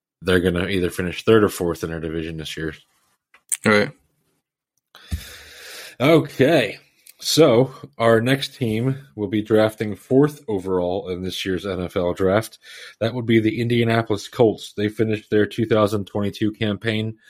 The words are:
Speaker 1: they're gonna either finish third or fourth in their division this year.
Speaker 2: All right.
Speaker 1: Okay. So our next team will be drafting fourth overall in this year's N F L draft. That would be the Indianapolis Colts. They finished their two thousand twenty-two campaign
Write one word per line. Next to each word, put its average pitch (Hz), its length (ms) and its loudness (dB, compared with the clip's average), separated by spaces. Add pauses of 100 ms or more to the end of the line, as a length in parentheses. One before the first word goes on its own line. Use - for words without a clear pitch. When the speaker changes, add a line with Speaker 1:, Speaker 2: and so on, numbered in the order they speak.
(220)
Speaker 1:
they're 90 160 2
gonna 90 300 0
either 90 220 -2
finish 90 340 -8
third 113 180 6
or 98 60 4
fourth 85 340 -4
in 85 80 -6
their 82 80 -8
division 80 380 -6
this 78 200 -12
year. 80 160 -6 (960)
Speaker 2:
All 110 60 4
right. 104 180 2 (2000)
Speaker 1:
Okay. 135 800 4 (440)
So 135 520 4 (240)
our 113 240 4
next 135 340 -2
team 120 400 -2 (180)
will 104 140 -6
be 107 140 -2
drafting 107 520 0
fourth 147 540 0
overall 92 600 -2
in 90 120 -6
this 92 220 -6
year's 92 220 -4
N 92 160 -6
F 87 140 -8
L 90 180 -2
draft. 95 440 -2 (400)
That 113 160 -2
would 120 120 -8
be 113 140 4
the 107 200 0
Indianapolis 117 680 -2
Colts. - 460 0
They 104 160 -2
finished 107 400 -4
their 107 160 2
two 107 220 -4
thousand 107 400 2
twenty-two 104 460 -4
campaign 110 640 -4 (120)